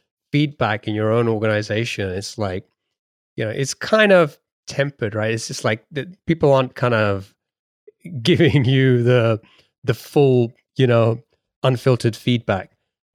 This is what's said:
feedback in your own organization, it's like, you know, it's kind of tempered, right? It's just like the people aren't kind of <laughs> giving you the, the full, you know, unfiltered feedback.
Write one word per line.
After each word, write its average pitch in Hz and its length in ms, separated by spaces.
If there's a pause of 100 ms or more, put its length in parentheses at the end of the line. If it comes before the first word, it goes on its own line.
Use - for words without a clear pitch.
(320)
feedback 143 560
in 107 60
your 107 180
own 117 160
organization, 107 840
it's 98 260
like, 95 260 (760)
you 117 80
know, 107 60
it's 135 220
kind 220 380
of 170 260 (300)
tempered, 139 480
right? 107 160
It's 113 160
just - 160
like 110 260
the 147 240 (120)
people 160 260
aren't 131 240
kind 123 180
of 101 400 (440)
<laughs> - 440
giving 139 440
you 131 380
the, 117 360 (460)
the 120 80
full, 123 580 (240)
you 131 120
know, 117 360 (400)
unfiltered 123 520
feedback. 117 580 (420)